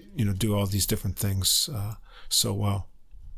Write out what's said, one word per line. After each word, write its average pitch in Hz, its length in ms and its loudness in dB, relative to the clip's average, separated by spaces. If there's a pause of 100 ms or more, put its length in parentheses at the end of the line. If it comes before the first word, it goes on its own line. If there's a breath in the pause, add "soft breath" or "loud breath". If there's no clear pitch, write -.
(140)
you 117 100 2
know, 101 80 4
do 104 220 2
all 101 120 4
these 98 200 2
different 98 320 0
things, 98 560 2
uh, 104 200 -4 (340 loud breath)
so - 240 2
well." 101 360 0 (500)